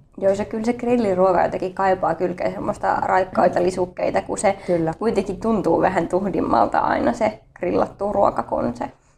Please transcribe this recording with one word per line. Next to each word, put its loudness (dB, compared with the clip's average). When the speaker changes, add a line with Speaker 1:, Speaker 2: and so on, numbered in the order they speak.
Speaker 1:
Joo, 2
se -4
kyllä -6
se 0
grilliruoka 2
jotenkin -4
kaipaa 0
kylkeen -2
semmoista -2
raikkaita 2
lisukkeita, -2
kun -6
se 0
Speaker 2:
Kyllä. 0
Speaker 1:
kuitenkin -2
tuntuu 2
vähän 2
tuhdimmalta 0
aina 0
se -2
grillattu -2
ruoka, 2
kun -4
se -8